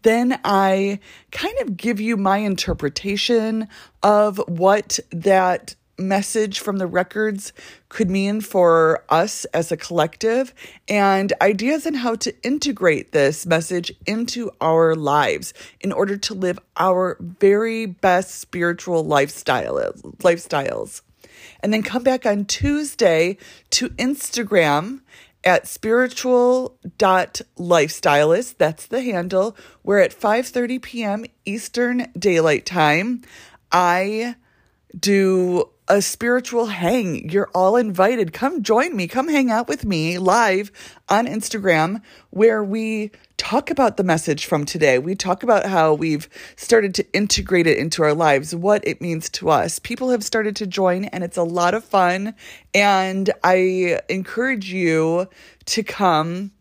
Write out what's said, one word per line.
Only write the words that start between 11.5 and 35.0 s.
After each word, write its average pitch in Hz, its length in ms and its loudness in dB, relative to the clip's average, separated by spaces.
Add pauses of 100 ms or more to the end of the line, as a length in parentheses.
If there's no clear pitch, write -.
on 330 80 -2
how 240 200 -2
to 226 280 -6
integrate 233 720 -2
this 151 340 2
message 170 440 -2 (140)
into 233 460 -4 (100)
our 160 340 4
lives 143 600 0 (260)
in 196 100 -4
order 202 280 -2
to 214 160 -8
live 185 240 -4 (180)
our 185 420 0
very 208 680 0
best 185 520 0
spiritual 170 680 -4
lifestyle, 135 720 -2 (400)
lifestyles. 160 840 -2 (600)
And 208 100 -2
then 220 100 0
come 240 200 -4
back 254 240 0
on 202 180 0
Tuesday 202 960 0 (320)
to - 180 -2
Instagram 214 1120 0 (440)
at 185 220 4
spiritual 247 1080 0 (220)
dot 190 420 2 (160)
lifestylist. 165 1000 2
That's 160 260 0
the 240 160 -4
handle. 196 560 -2 (240)
Where 202 200 2
at - 120 4
five 233 340 0
thirty 247 320 -4
P 240 240 -10
M 214 220 -4 (220)
Eastern 240 720 -4
Daylight 165 480 2
Time, 180 560 0 (500)
I 190 640 0 (640)
do 185 720 2 (180)